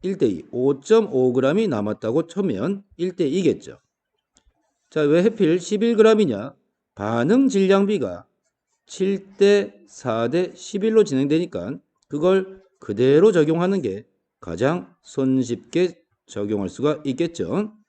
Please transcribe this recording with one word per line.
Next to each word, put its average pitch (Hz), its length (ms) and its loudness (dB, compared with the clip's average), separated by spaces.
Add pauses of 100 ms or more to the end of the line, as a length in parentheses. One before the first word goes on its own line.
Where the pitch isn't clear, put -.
일 190 160 -6
대 - 80 2
이, 98 240 -2
오점오 135 800 0
그램이 143 360 0
남았다고 110 580 -4
쳐면 185 580 -4 (120)
일 180 200 -6
대 170 100 -2
이겠죠. 135 540 -4 (1080)
자, 156 120 -2
왜 151 200 4
하필 185 380 2
십일 214 360 0
그램이냐? 202 580 2 (400)
반응 123 540 0
질량비가 190 800 0 (600)
칠 190 520 -6
대 202 480 2
사 117 420 -4
대 127 260 -2
십일로 220 500 2
진행되니까 139 760 -2 (300)
그걸 190 540 -2 (180)
그대로 135 520 4
적용하는 170 480 0
게 107 260 -6 (340)
가장 123 640 -4
손쉽게 131 1040 -4 (220)
적용할 104 420 -6
수가 147 360 -4
있겠죠. 170 680 -4 (160)